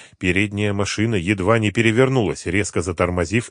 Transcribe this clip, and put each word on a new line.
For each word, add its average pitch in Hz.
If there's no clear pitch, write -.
Передняя 101
машина 104
едва 98
не 107
перевернулась, 113
резко 92
затормозив 90